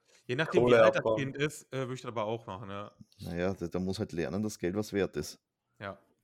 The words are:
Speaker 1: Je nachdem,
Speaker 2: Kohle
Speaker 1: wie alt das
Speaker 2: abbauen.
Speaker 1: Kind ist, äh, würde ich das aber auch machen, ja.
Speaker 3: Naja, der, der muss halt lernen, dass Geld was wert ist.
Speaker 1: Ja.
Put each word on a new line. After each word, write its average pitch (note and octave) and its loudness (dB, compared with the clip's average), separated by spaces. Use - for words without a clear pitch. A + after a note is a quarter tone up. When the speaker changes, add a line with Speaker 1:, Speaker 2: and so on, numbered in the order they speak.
Speaker 1:
Je B2 -4
nachdem, D#3 2
Speaker 2:
Kohle B2 8
Speaker 1:
wie - 10
alt A2 8
das D#3 0
Speaker 2:
abbauen. A2 0
Speaker 1:
Kind C#3 -4
ist, D3 -2
äh, C3 -4
würde C3 -4
ich B2+ -10
das B2+ -10
aber A2 -4
auch A2+ -4
machen, G2 -10
ja. G2+ -10
Speaker 3:
Naja, F#2 -2
der, F2 -6
der F2 -4
muss F#2+ -2
halt G2 -4
lernen, E2 -2
dass G#2+ -6
Geld F2 -2
was G#2+ -4
wert F#2 0
ist. - -6
Speaker 1:
Ja. G2 -12